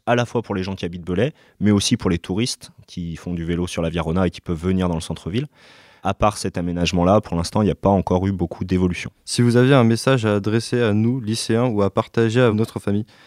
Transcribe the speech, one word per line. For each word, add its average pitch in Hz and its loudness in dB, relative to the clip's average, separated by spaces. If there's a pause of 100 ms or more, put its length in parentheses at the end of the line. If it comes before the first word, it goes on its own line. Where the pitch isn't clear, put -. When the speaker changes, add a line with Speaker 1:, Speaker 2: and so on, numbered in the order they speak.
Speaker 1:
à 120 4
la 120 0
fois 117 -4
pour 101 -6
les 92 -2
gens 98 -6
qui - -10
habitent 87 -10
Belay, 90 0 (300)
mais 101 4
aussi 101 4
pour 101 -2
les 85 2
touristes - -6 (140)
qui 85 -10
font 87 -8
du 82 -6
vélo 87 -2
sur 87 -6
la 82 -2
Via 82 -4
Rona 85 0
et - 0
qui - -20
peuvent 82 -6
venir 92 0
dans 85 -2
le 80 -4
centre-ville. 90 -6 (560)
À 98 -2
part 104 0
cet 95 -6
aménagement-là, 87 2
pour - -6
l'instant, 85 -2
il 107 2
n'y 92 2
a - -4
pas - -2
encore 92 2
eu 101 0
beaucoup 90 -6
d'évolution. 90 -2 (140)
Speaker 2:
Si - -2
vous 120 4
aviez 127 6
un 123 6
message 113 2
à 104 4
adresser 113 0
à 113 2
nous, 117 0
lycéens, 113 0
ou 107 0
à 98 2
partager 117 0
à 120 4
notre 107 -2
famille, 101 -2 (220)